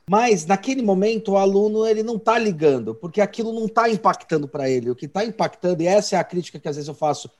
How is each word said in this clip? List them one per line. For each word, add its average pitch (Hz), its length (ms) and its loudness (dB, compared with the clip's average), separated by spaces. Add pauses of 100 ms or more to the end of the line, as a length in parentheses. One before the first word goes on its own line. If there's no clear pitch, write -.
(100)
Mas, 208 340 4
naquele 202 380 0
momento, 208 500 0
o 202 60 4
aluno, 208 480 2
ele 220 160 2
não 226 160 -4
tá 226 180 2
ligando, 147 600 2
porque 175 240 -4
aquilo 214 320 -2
não 226 160 -4
tá 226 200 2
impactando 175 600 0
pra 139 200 -4
ele. 123 220 0
O 123 60 -4
que 151 100 -12
tá 190 180 -4
impactando, 180 580 -2
e 170 40 0
essa 202 300 2
é - 20 2
a 170 60 0
crítica - 340 -8
que 156 100 -10
às 147 60 -6
vezes 147 140 -10
eu 151 60 -12
faço 147 460 -4